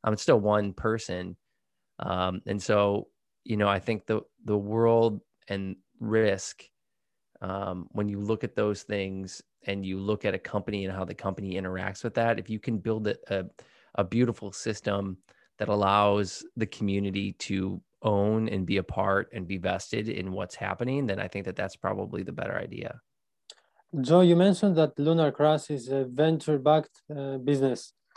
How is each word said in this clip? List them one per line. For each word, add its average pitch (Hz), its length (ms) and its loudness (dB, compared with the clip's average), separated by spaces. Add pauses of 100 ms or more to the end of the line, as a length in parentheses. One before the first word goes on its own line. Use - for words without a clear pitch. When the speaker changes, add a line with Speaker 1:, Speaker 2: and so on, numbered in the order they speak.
Speaker 1:
Um, 110 120 2
it's - 80 -6
still 123 180 6
one 104 320 2
person. 90 640 -4 (600)
Um, 92 480 -2
and 104 160 -4
so, 101 460 2 (360)
you 110 120 -2
know, 104 120 2
I 98 100 2
think 107 280 -4
the, 107 160 -2 (220)
the 104 140 0
world 113 640 2 (280)
and 98 280 -6 (240)
risk, 107 640 0 (760)
um, 95 520 -6
when 104 160 -2
you 101 120 -6
look 107 240 -2
at - 120 -8
those 104 260 -2
things 95 600 -8 (240)
and 98 200 -4
you 95 120 -4
look 101 260 -2
at 95 100 0
a 95 40 -4 (140)
company 101 320 -4
and 95 100 -4
how 95 100 -6
the 92 100 -10
company 95 400 -6
interacts 95 500 -6
with 117 100 -4
that, 117 240 2
if 104 120 -12
you 110 80 -4
can 110 200 -4
build 110 280 -2
a, 101 100 0 (140)
a, 95 140 -2 (500)
a 101 100 0
beautiful 113 480 0
system 101 640 -4 (420)
that 107 100 -2
allows 104 760 4 (120)
the 110 100 0
community 98 680 -2 (160)
to 95 320 -2 (220)
own 107 460 2
and 95 180 -2
be 98 120 2
a 92 40 0 (160)
part 98 340 0
and 92 160 -8
be 95 80 -4
vested 98 520 -4
in 95 240 -6
what's 95 220 -8
happening, 123 520 -4
then 98 120 -2
I 98 100 -6
think 95 180 -8
that 92 100 -8
that's 95 200 -6
probably 98 460 -4
the - 100 -8
better - 260 -6
idea. - 420 -10 (1000)
Speaker 2:
Joe, 160 220 8
you 175 120 10
mentioned 185 420 6
that 160 220 2
Lunar 156 320 4
Crash 151 400 2
is 127 180 -6
a 135 160 0
venture-backed, 151 1000 2 (140)
uh, 139 220 -6
business. 131 540 2 (240)